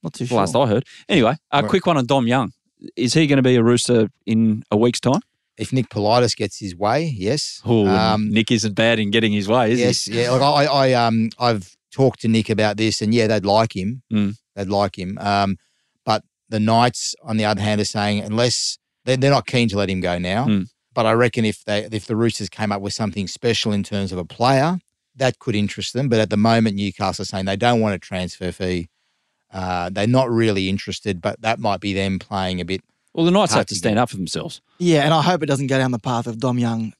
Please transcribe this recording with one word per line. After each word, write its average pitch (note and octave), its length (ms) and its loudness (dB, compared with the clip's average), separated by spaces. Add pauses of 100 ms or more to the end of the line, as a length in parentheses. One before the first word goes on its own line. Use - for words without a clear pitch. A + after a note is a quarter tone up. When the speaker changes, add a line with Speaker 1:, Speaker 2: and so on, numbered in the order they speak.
Speaker 1:
Not D#3+ 100 -8
too - 120 -8
Speaker 2:
The A#2+ 40 -6
Speaker 1:
sure. A#2+ 100 0
Speaker 2:
last G2 160 0
I C#3 120 4
heard. A2 180 0 (240)
Anyway, C3+ 260 4 (160)
a C#3+ 120 2
Speaker 3:
Right. A2 80 -2
Speaker 2:
quick F#3+ 160 2
one E3+ 100 2
on B2+ 100 0
Dom C3 200 2
Young. B2 260 0 (440)
Is A#2 180 0
he D#3+ 120 4
gonna C#3 160 4
be B2+ 140 4
a A#2 60 4
Rooster A#2 460 4 (180)
in A2 440 2
a G#2+ 60 0
week's A#2+ 240 2
time? C3+ 200 2 (360)
Speaker 3:
If G#2+ 160 -8
Nick C3 160 -2
Politis A2+ 480 2
gets G#2 220 -6
his F#2+ 180 -10
way, A2 300 -2
yes. B2 580 -4
Speaker 2:
Oh, A2+ 240 4
Speaker 3:
Um, F#2+ 420 2
Speaker 2:
Nick A2 220 0
isn't G#2+ 220 0
bad A2+ 260 2
in G#2 100 -2
getting A2 220 2
his G2+ 160 -2
way, A2+ 240 2
is A#2+ 80 0
Speaker 3:
yes, B2 240 0
Speaker 2:
he? A2+ 180 -4
Speaker 3:
yeah. A#2+ 80 0
Like C3 120 2
I, C#3+ 240 4
I, C#3 260 2
um, A2+ 460 2
I've A#2 360 -2 (160)
talked C3+ 300 2
to A#2+ 80 -2
Nick A2 220 0
about G#2+ 260 0
this, G#2+ 260 0
and G#2+ 120 0
yeah, A2+ 120 4
they'd G#2 200 0
like A2 280 2
him. G#2 280 -6 (100)
Speaker 2:
Mm. G#2 240 0 (180)
Speaker 3:
They'd G2 140 -8
like G2+ 280 0
him. F#2+ 220 -10
Um, G2+ 380 0 (480)
but G#2+ 180 -2 (260)
the A2 120 -4
Knights, A2+ 540 2 (100)
on A2+ 140 -4
the A2 80 0
other G#2 140 0
hand, G#2 200 0
are G#2 40 0
saying G#2 360 -2
unless A2+ 580 -2 (260)
they're, C3 120 0
they're C3+ 160 2
not C3 140 0
keen A#2+ 240 0
to G2 60 -4
let G2 140 0
him F#2 100 -2
go F2 180 -2
now. F#2 280 -2
Speaker 2:
Mm. G2+ 220 0 (260)
Speaker 3:
But A2+ 120 0
I A2 60 4
reckon A#2 320 2
if G#2 200 -4
they, G#2 260 -2
if G#2+ 160 -8
the A2+ 100 -2
Roosters A2 320 -2
came G#2+ 240 -6
up G2+ 80 -4
with G2 120 -6
something G#2 360 -4
special A2+ 440 -2
in G2+ 120 0
terms G2 280 -6
of F2+ 60 -6
a F2 60 -6
player, C3+ 540 0 (380)
that B2+ 240 -2
could A#2 160 -4
interest G#2 360 -4
them. C3+ 160 -2
But A#2 120 2
at A2 100 0
the G#2+ 60 0
moment, A2 400 2
Newcastle G2 460 -4
are F#2 40 -8
saying F#2+ 200 -6
they G2 100 -2
don't A#2+ 240 2
want G#2+ 140 0
a F2+ 40 -8
transfer F2+ 540 -8
fee. F#2 360 -4 (640)
Uh, F#2 380 -4
they're G2+ 160 -2
not B2+ 240 2
really A2 380 0
interested, F#2+ 520 -6
but - 200 -6
that A2+ 180 -2
might G2+ 220 -2
be G2+ 140 -4
them F#2+ 240 -2
playing F#2 420 -6
a F2 40 -6
bit F#2+ 180 -6 (320)
Speaker 2:
Well, E3 100 0
the F3 60 4
Knights F#3+ 220 2
have - 20 0
to A2+ 60 4
Speaker 3:
hard - 80 -2
to G#2+ 80 -10
Speaker 2:
stand G#2 200 0
Speaker 3:
get. A#2 60 2
Speaker 2:
up A#2+ 80 -2
for - 60 -12
themselves. - 440 -8 (180)
Speaker 1:
Yeah, D#3+ 260 2
and D3+ 100 4
I D#3 80 2
hope F3 200 0
it D#3+ 40 -4
doesn't C#3 220 0
go C3+ 100 2
down C3 140 2
the A#2+ 60 -4
path A#2+ 280 -4
of A2+ 120 -8
Dom B2 200 -2
Young A2+ 420 -2